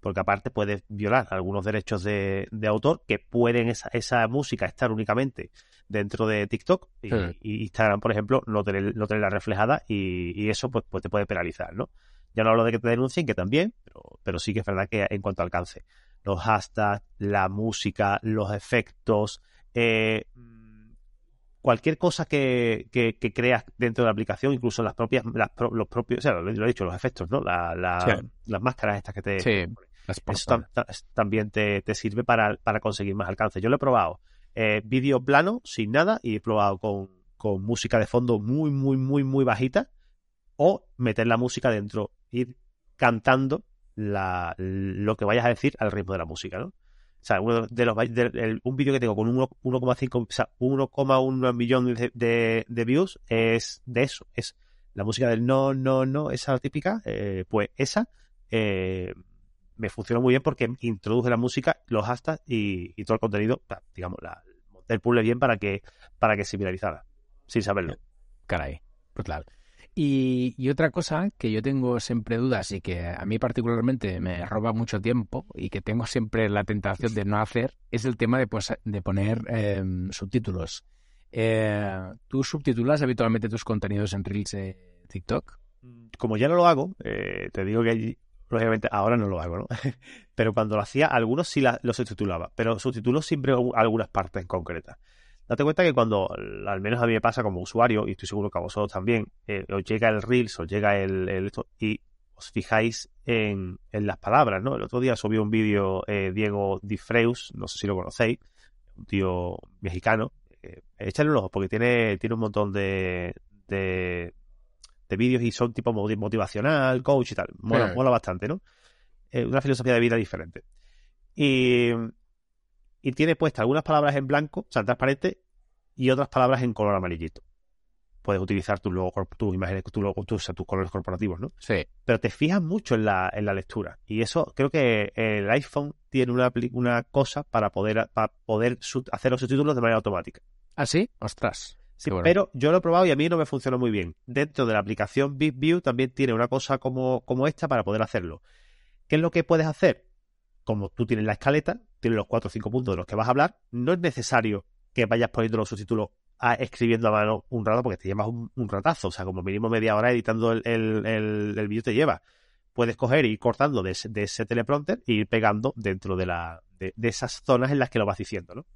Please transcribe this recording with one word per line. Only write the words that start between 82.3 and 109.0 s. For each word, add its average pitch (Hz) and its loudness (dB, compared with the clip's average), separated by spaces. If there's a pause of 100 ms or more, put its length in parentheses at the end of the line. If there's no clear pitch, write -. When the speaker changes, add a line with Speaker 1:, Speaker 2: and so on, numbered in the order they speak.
Speaker 2:
subtitulas 139 0
habitualmente 117 2
tus 107 -6
contenidos 101 -2
en 101 -4
Reels 101 -4
de 95 -12
TikTok? - -6 (600)
Speaker 1:
Como 110 -2
ya 127 4
no 170 4
lo 175 6
hago, 170 4
eh, 98 -6
te 98 -4
digo 110 2
que 113 4
allí, 113 -2 (320)
lógicamente 113 2
ahora 107 4
no 107 2
lo 90 -2
hago, 85 -6
¿no? - -8
<laughs> - -10
Pero 110 2
cuando 107 0
lo 101 2
hacía, 139 2
algunos 127 2
sí 139 0
la, 123 4
los 120 0
subtitulaba, 95 -4
pero 113 0
subtitulo 123 0
siempre 139 0
u-, 123 2
algunas 113 2
partes 95 -4
en 90 -12
concretas. 85 -8 (500)
Date 147 0
cuenta 156 2
que 160 4
cuando, 110 2 (380)
al 98 -4
menos 113 0
a 120 4
mí 117 4
me 110 2
pasa 117 0
como 95 -2
usuario, 113 2
y 98 -4
estoy - -10
seguro 101 -4
que - -4
a 87 -2
vosotros 101 -2
también, 104 0 (180)
eh, 101 -6
os 98 -2
llega 110 2
el 107 2
Reels, 117 0
os 82 -6
llega 101 2
el, 95 -2
el 95 -2
esto, - -8 (100)
y 107 -4 (340)
os - -20
fijáis 113 0 (180)
en, 104 -2 (140)
en 104 -2
las 92 -4
palabras, 110 2
¿no? 131 -4
El 110 -4
otro - -4
día 127 2
subí 107 0
un 107 0
vídeo, 101 2
eh, 98 -2
Diego 101 -2
Di 101 -6
Freus, 117 0
no 95 -10
sé - -10
si - -6
lo 98 0
conocéis, 113 0 (580)
un - -18